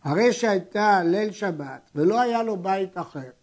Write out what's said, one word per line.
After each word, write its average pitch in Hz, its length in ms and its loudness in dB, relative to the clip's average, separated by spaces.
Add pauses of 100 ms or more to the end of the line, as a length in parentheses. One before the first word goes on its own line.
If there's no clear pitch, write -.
הרי 202 280 2
שהייתה 208 720 2
ליל 202 260 0
שבת 147 640 -8
ולא 180 260 2
היה 233 220 0
לו 220 140 -4
בית 190 420 -4
אחר, 139 320 -10 (120)